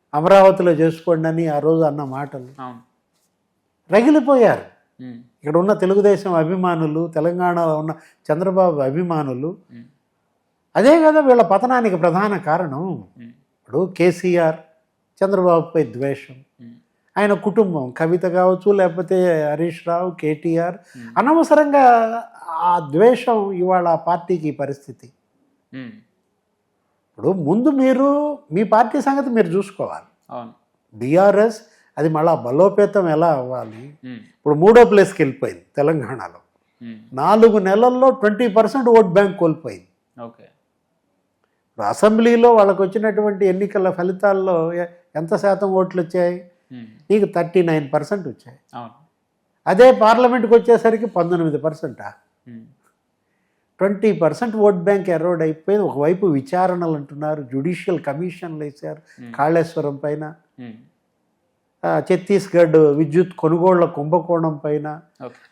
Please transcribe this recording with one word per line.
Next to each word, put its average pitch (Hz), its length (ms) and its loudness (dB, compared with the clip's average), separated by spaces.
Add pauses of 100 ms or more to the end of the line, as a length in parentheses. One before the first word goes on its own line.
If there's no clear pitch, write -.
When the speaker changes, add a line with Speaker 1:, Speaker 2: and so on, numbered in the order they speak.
(140)
Speaker 1:
అమరావతిలో 190 580 6
చేసుకోండి" 160 560 0
అని 165 180 -2
ఆ 147 120 -2
రోజు 160 260 0
అన్న 147 200 -4
మాటలు. 135 440 -12 (120)
Speaker 2:
అవును. 123 200 -16 (1120)
Speaker 1:
రగిలిపోయారు. 240 680 4 (400)
Speaker 2:
మ్మ్. 123 160 -18
Speaker 1:
ఇక్కడ 147 380 -8
ఉన్న 190 160 2
తెలుగుదేశం 196 640 0
అభిమానులు, 165 800 -2
తెలంగాణలో 170 640 -2
ఉన్న 156 160 -8 (380)
చంద్రబాబు 180 480 0
అభిమానులు, 151 760 -4 (160)
Speaker 2:
మ్మ్. 120 120 -20 (920)
Speaker 1:
అదే 285 260 4
కదా 311 180 4
వీళ్ళ 247 220 4
పతనానికి 226 540 0
ప్రధాన 180 400 0
కారణం. 165 540 -4
Speaker 2:
మ్మ్. 117 380 -16
Speaker 1:
ఇప్పుడు 180 720 -8
కేసీఆర్ 170 580 0 (680)
చంద్రబాబుపై 170 600 0
ద్వేషం, 131 500 -8 (260)
Speaker 2:
మ్మ్. 117 140 -20 (440)
Speaker 1:
ఆయన 202 140 0
కుటుంబం, 185 580 -2
కవిత 165 320 -2
కావచ్చు, 185 500 0
లేకపోతే 180 800 0
హరీష్ 165 380 -6
రావు, 175 220 -4
కేటీఆర్, 165 680 -4 (180)
Speaker 2:
మ్మ్. 117 220 -18
Speaker 1:
అనవసరంగా 294 640 4 (640)
ఆ 175 440 -2
ద్వేషం 214 600 2
ఇవాళ 180 360 0
ఆ 165 60 2
పార్టీకి 170 540 -4
ఈ - 20 -2
పరిస్థితి. 135 640 -12 (600)
Speaker 2:
మ్మ్. 127 140 -16 (1200)
Speaker 1:
ఇప్పుడు 113 220 -6
ముందు 190 400 -2
మీరు 277 680 0 (140)
మీ 202 120 0
పార్టీ 226 360 0
సంగతి 277 300 -2
మీరు 220 160 0
చూసుకోవాలి. 143 580 -6 (260)
Speaker 2:
అవును. 117 220 -16 (420)
Speaker 1:
బీఆర్ఎస్ 190 640 2 (380)
అది 156 100 0
మళ్ళా 156 260 0
బలోపేతం 175 720 0
ఎలా 160 240 2
అవ్వాలి? 127 720 -8
Speaker 2:
మ్మ్. 127 100 -16
Speaker 1:
ఇప్పుడు 131 400 -6
మూడో 220 300 8
ప్లేస్కి 190 380 2
వెళ్ళిపోయింది 120 400 -6 (140)
తెలంగాణలో. 127 640 -4 (420)
Speaker 2:
మ్మ్. 113 160 -18 (140)
Speaker 1:
నాలుగు 208 460 4
నెలల్లో 247 520 2
ట్వంటీ 220 380 0
పర్సెంట్ 220 400 0
ఓట్ 226 180 6
బ్యాంక్ 185 320 0
కోల్పోయింది. 151 500 -4 (340)
Speaker 2:
ఓకే. 113 200 -20 (1300)
Speaker 1:
ఇప్పుడు - 160 -8
అసెంబ్లీలో 226 680 4
వాళ్ళకు 196 280 4
వచ్చినటువంటి 202 640 -2
ఎన్నికల 190 440 -2
ఫలితాల్లో 185 800 -2
ఎ-, 175 140 -6 (300)
ఎంత 165 200 -4
శాతం 196 320 -2
ఓట్లు 185 340 -2
వచ్చాయి? 180 480 -4 (220)
Speaker 2:
మ్మ్. 120 140 -18 (240)
Speaker 1:
నీకు 202 240 2
థర్టీ 170 280 0
నైన్ 156 300 -2
పర్సెంట్ 151 360 -4
వచ్చాయి. - 300 -18 (160)
Speaker 2:
అవును. 120 180 -16 (720)
Speaker 1:
అదే 233 260 6
పార్లమెంట్కి 226 640 2
వచ్చేసరికి 226 520 2
పంతొమ్మిది 170 520 -2
పర్సెంటా? 147 540 -10 (360)
Speaker 2:
మ్మ్. 113 160 -20 (1120)
Speaker 1:
ట్వంటీ 202 340 0
పర్సెంట్ 165 440 -2
ఓట్ 208 200 2
బ్యాంక్ 185 340 -2
ఎరోడ్ 165 320 -2
అయిపోయింది. 165 440 -2
ఒకవైపు 160 400 -2
విచారణలు 175 640 -2
అంటున్నారు, 147 500 -8
జ్యుడిషియల్ 160 580 -6
కమిషన్లు 165 640 -10
వేశారు 151 580 -16
Speaker 2:
మ్మ్. 117 120 -18
Speaker 1:
కాళేశ్వరం 156 600 -2
పైన, 151 380 -8 (260)
Speaker 2:
మ్మ్. 120 120 -16 (1120)
Speaker 1:
ఆ, 165 120 -2
ఛత్తీస్గఢ్ 175 800 0
విద్యుత్ 156 560 2
కొనుగోళ్ల 175 520 0
కుంభకోణం 160 800 -4
పైన. 151 360 -6 (240)
Speaker 2:
ఓకే. 123 100 -18 (180)